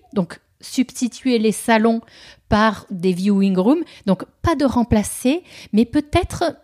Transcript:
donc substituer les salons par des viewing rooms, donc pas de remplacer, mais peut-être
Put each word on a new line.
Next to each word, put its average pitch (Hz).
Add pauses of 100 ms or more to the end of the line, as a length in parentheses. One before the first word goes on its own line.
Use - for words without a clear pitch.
(140)
donc 180 (220)
substituer -
les 220
salons 226 (480)
par 214
des 185
viewing 196
rooms, 254 (240)
donc 185 (160)
pas -
de 277
remplacer, 247 (300)
mais 214
peut-être 302